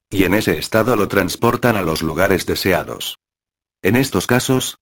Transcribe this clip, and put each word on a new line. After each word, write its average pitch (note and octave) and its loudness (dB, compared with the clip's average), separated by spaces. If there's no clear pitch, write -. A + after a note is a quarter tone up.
y F#2+ 0
en F2+ 2
ese G2+ 0
estado A2 0
lo G2+ 0
transportan A2+ 0
a G2 -2
los D#2+ -2
lugares E2 0
deseados. D#2 -2
En A#2+ 2
estos B2 0
casos, B2+ 0